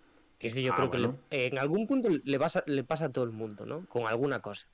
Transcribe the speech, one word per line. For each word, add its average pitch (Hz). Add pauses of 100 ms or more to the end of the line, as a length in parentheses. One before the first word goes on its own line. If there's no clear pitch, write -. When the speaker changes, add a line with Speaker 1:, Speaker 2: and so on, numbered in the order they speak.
(400)
Speaker 1:
Que 117
es 113
que 131
yo 151
Speaker 2:
Ah, -
Speaker 1:
creo -
que 120
le, 120
Speaker 2:
bueno. 131
Speaker 1:
en 131
algún 160
punto 254 (140)
le 139
vas 160
a, 175
le 139
pasa 156
a 143
todo 127
el 117
mundo, 110
¿no? 151
Con 120
alguna 120
cosa. -